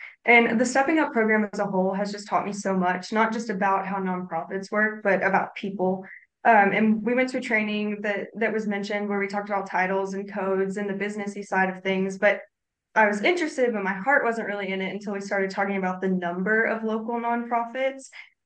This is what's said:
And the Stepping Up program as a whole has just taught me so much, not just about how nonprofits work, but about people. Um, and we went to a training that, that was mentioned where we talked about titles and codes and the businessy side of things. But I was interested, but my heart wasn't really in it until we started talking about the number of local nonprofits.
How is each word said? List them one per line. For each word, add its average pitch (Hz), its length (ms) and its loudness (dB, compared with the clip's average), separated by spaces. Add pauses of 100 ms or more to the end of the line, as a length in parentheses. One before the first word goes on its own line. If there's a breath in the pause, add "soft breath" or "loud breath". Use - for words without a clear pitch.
(260 loud breath)
And 233 340 6
the 254 60 4
Stepping 294 340 2
Up 285 140 0
program 214 380 2
as 202 80 -6
a 208 60 0
whole 190 280 0
has 196 180 -4
just - 160 -12
taught 190 180 0
me 208 80 -6
so 196 240 -2
much, 180 340 0
not 220 220 2
just 233 160 -4
about 190 380 0
how 190 100 -4
nonprofits 185 720 -4
work, 214 320 0
but 185 220 2
about 190 320 4
people. 190 500 -2 (380 loud breath)
Um, 202 300 8
and 220 280 4
we 233 140 0
went 254 140 2
to 262 80 -4
a - 40 0
training 208 600 -2
that, 208 340 -4
that 214 180 -2
was 208 140 -2
mentioned 202 400 -4
where 202 100 -2
we 196 100 -2
talked 202 220 -6
about 196 180 -2
titles 190 460 0
and 202 180 -8
codes 190 460 -2
and 202 120 -4
the 196 40 -4
businessy 202 500 -6
side 190 260 0
of 185 120 -10
things. 190 380 -2
But 202 220 2 (520)
I 214 140 6
was 208 140 0
interested, 302 520 0
but 202 100 -2
my 196 100 0
heart 262 300 2
wasn't 220 240 -2
really 202 200 -4
in 190 120 -4
it 185 140 -4
until 208 200 -8
we 196 80 -6
started 196 280 -2
talking 196 280 -2
about 185 240 -2
the 190 80 0
number 185 560 0
of 220 180 -2
local 226 320 -4
nonprofits. 240 960 -4 (360 loud breath)